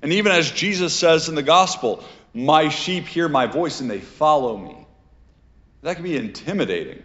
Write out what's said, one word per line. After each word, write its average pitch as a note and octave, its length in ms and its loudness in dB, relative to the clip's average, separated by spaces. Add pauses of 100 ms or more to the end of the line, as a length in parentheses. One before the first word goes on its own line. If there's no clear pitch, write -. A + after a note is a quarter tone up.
And D3 100 -2
even G3+ 200 2
as E3 180 2
Jesus F3+ 420 -2
says D#3+ 380 2
in D#3+ 40 -6
the D3 80 -2
gospel, D3+ 600 2 (300)
"My D3+ 340 4
sheep E3+ 380 -4
hear E3+ 240 -2
my C3 160 2
voice D#3+ 340 -4
and B2+ 100 -6
they G2+ 100 -6
follow C3+ 580 0
me." E2+ 180 -16 (1040)
That E3+ 120 -6
can E3+ 100 -12
be E3+ 140 -2
intimidating. G2+ 880 -6